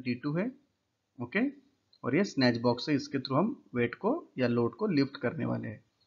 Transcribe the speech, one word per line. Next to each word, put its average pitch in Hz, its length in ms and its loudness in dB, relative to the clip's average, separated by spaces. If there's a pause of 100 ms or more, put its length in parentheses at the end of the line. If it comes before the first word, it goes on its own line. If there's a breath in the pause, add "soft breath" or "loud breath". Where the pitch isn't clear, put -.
डी 123 160 0
टू 147 140 -2
है, 214 140 0 (680)
ओके। 127 240 -2 (640)
और 123 120 0
ये 196 80 4
स्नैच 123 380 2
बॉक्स 120 260 2
है, 151 60 4
इसके 139 240 -2
through 131 200 0
हम 208 140 2 (220)
वेट 120 220 2
को 214 160 0 (260)
या 123 100 2
लोड 120 280 2
को 214 100 -2
लिफ्ट 139 360 2
करने 123 220 -2
वाले 117 240 -4
हैं। 107 160 -12 (220)